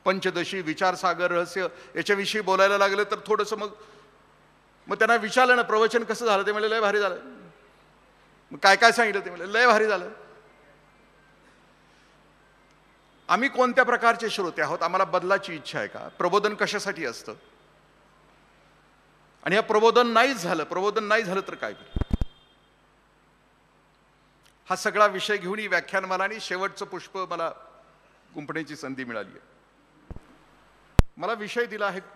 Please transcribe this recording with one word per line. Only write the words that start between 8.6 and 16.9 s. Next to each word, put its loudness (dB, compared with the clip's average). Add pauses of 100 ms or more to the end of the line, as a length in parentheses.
काय 8
सांगितलं?" 0
ते -12
म्हणले, -12
"लय 6
भारी 6
झालं." -2 (3250)
आम्ही 0
कोणत्या 2
प्रकारचे 2
श्रोते -4
आहोत? -4
आम्हाला 2
बदलाची -2
इच्छा -8
आहे -4
का? -12
प्रबोधन 0
कशासाठी -4